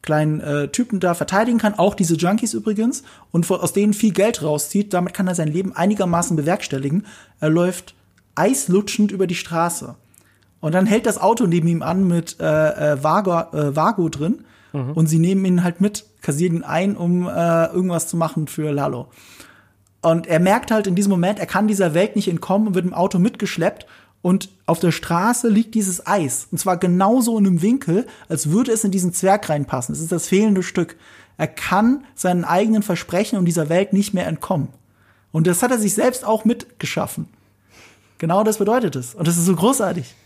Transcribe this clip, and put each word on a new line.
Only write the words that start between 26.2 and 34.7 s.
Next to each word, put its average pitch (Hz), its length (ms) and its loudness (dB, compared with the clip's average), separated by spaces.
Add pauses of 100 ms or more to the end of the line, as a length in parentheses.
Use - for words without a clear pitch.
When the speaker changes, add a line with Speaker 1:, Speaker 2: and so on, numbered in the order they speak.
Speaker 1:
Und 175 80 -6
zwar 185 200 0
genauso 214 600 2
in 202 80 4
einem 175 160 2
Winkel, 220 440 0 (220)
als 151 220 -2
würde 233 220 2
es 220 100 0
in 202 80 0
diesen 180 220 0
Zwerg 190 360 0
reinpassen. 147 460 -4
Es 143 60 -8
ist 165 120 -6
das 170 140 -4
fehlende 196 360 2
Stück. - 340 -4 (400)
Er 156 100 -2
kann 226 580 0 (120)
seinen 180 280 0
eigenen 220 380 2
Versprechen 185 560 -2
und 180 60 2
dieser 165 240 0
Welt 185 240 2
nicht 202 220 0
mehr 175 120 -2
entkommen. 165 420 -4 (640)